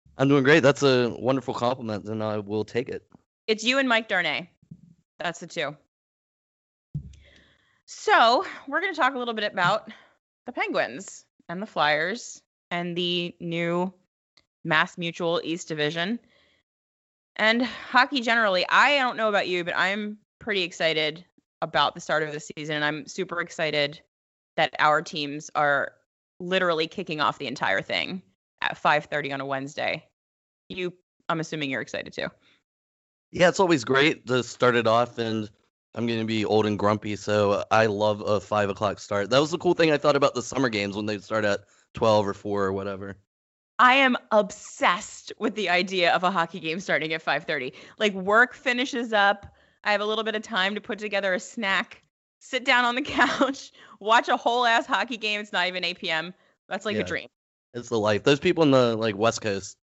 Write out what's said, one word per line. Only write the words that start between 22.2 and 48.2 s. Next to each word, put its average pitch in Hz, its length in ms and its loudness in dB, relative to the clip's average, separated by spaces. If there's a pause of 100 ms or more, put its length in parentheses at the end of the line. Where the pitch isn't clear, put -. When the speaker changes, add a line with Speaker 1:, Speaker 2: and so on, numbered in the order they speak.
Speaker 2:
of 151 100 -6
the 147 60 -8
season, 151 380 -8
and 147 80 -2
I'm 147 200 -4
super 170 360 -8
excited 151 600 -2 (560)
that 160 220 2
our 151 240 4
teams 151 540 -8
are 143 340 2 (480)
literally 180 480 0
kicking 160 340 -6
off 123 180 0
the 135 100 -8
entire 101 340 0
thing 107 400 -4 (400)
at - 140 -4
five 151 300 0
thirty 147 260 -6
on 139 80 -6
a 135 60 -8
Wednesday. 135 580 -6 (640)
You, 180 240 -8 (360)
I'm 165 120 -2
assuming 156 280 -6
you're 131 120 -4
excited - 320 -8
too. - 160 -8 (1040)
Speaker 1:
Yeah, 175 160 4
it's 170 100 2
always 170 240 4
great 135 460 2
to 123 160 0
start 123 320 2
it 113 100 2
off, 117 320 2
and 110 320 -4 (460)
I'm 117 100 -2
gonna 113 180 -2
be 110 200 0
old 107 200 4
and 104 140 0
grumpy, 104 380 0
so 101 560 2
I 110 140 6
love 107 340 0
a 101 180 0
five 104 320 -2
o'clock 98 300 -4
start. 101 300 -4
That 127 100 4
was 151 100 2
the 170 80 -4
cool 175 160 2
thing 160 160 2
I 147 80 2
thought 143 160 2
about 139 220 2
the 123 60 -2
summer 131 260 0
games 101 260 0
when 104 120 -4
they'd 107 180 -4
start 110 200 -2
at 101 180 0 (300)
twelve 107 320 4
or 98 100 -4
four 101 280 -4
or 95 100 0
whatever. 98 440 -8 (640)
Speaker 2:
I 247 140 6
am 262 220 4 (140)
obsessed - 1080 -2
with 202 160 -2
the 190 140 -2
idea 180 440 2
of 170 80 0
a 180 80 2
hockey 170 300 -2
game 160 180 -6
starting 160 360 -2
at 160 60 -6
five 156 260 -4
thirty. 143 260 -4 (260)
Like, 208 160 0
work 208 400 2